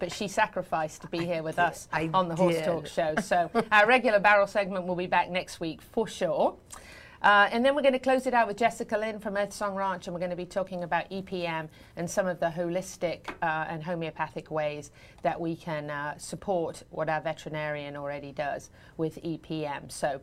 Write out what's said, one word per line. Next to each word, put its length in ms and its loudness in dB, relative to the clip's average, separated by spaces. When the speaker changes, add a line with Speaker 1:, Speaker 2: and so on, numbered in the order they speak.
Speaker 1:
but 100 -4
she 160 -6
sacrificed 760 -2
to 40 -12
be 180 -4
here 200 -2
with 160 -2
us 320 0
Speaker 2:
I 200 0
Speaker 1:
on 160 4
the 60 -4
Horse 220 4
Speaker 2:
did. 80 -2
Speaker 1:
Talk 240 -2
Show. 340 0
So 260 2
our 160 8
regular 320 6
barrel 300 6
segment 400 -2
will 80 0
be 100 -2
back 240 2
next 300 -4
week 200 -6
for 280 -2
sure. 480 0
Uh, 300 8
and 120 2
then 120 4
we're 60 0
gonna 180 4
close 260 2
it 80 0
out 140 4
with 80 -4
Jessica 420 0
Lynn 220 -4
from 160 -4
Earth 160 0
Song 240 -4
Ranch, 320 -4
and 60 -6
we're 60 -6
gonna 140 -4
be 100 -6
talking 380 -4
about 280 0
E 120 -6
P 240 -4
M 220 -4
and 140 -4
some 160 0
of 140 -2
the 60 2
holistic, 840 -4
uh, 280 0
and 160 -8
homeopathic 680 -6
ways 400 -4
that 180 0
we 140 -2
can, 340 -6
uh, 300 -6
support 720 -4
what 180 -4
our 120 0
veterinarian 760 -6
already 360 -8
does 380 -6
with 260 -4
E 160 -4
P 260 -6
M. 240 -6
So 340 -4